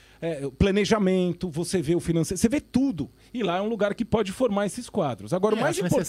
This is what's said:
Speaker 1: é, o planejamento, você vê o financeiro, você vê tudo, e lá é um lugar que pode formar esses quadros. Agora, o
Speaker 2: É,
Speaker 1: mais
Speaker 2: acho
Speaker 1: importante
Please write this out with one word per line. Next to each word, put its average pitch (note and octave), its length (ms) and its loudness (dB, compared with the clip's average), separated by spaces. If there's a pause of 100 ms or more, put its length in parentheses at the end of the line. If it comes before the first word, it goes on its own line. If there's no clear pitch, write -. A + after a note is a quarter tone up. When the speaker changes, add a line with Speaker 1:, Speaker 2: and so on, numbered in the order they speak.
(220)
Speaker 1:
é, D3+ 260 -4
o B2+ 40 -8
planejamento, F#3 960 2
você E3 320 -2
vê D3+ 120 0
o F3 60 2
financeiro, E3 400 0
você A3+ 100 2
vê C#4+ 120 -2
tudo, G3+ 480 -2 (240)
e A#3+ 100 -4
lá F3 140 0
é G3 40 -2
um G#3+ 80 -2
lugar G3+ 240 0
que - 120 -6
pode G#3+ 260 0
formar G3+ 340 0
esses - 240 -8
quadros. A#2+ 440 -4
Agora, G#3 220 2
o - 20 0
Speaker 2:
É, A3+ 40 0
Speaker 1:
mais - 160 2
Speaker 2:
acho F3+ 80 0
Speaker 1:
importante F3+ 240 2